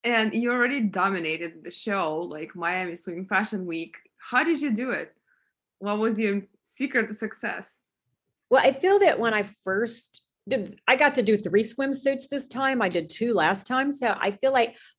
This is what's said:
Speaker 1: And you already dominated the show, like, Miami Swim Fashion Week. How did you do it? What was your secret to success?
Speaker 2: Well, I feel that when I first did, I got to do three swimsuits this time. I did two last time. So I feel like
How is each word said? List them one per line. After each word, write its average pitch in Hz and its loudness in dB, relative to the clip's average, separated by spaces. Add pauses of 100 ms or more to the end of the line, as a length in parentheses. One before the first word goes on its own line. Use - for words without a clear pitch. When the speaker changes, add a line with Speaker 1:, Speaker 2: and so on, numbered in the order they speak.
Speaker 1:
And 226 2
you 240 0
already 247 2
dominated 170 -2
the 175 -14
show, 175 -2
like, 156 -10
Miami 175 -4
Swim 180 -8
Fashion 196 -2
Week. 165 -8 (220)
How 254 0
did 311 2
you 277 0
do 240 -2
it? 156 -6 (640)
What 208 -4
was 220 0
your 202 0 (200)
secret 240 -2
to 220 -8
success? - -10 (720)
Speaker 2:
Well, 262 6
I 269 -2
feel 381 4
that 339 6
when 226 0
I 208 0
first 202 -6 (260)
did, 214 -4
I 254 8
got 285 6
to 254 2
do 208 4
three 202 2
swimsuits 269 -2
this 277 -6
time. 269 0
I 190 2
did 165 -2
two 233 -2
last 185 2
time. 269 0
So 247 0
I 196 0
feel 254 0
like 240 2 (220)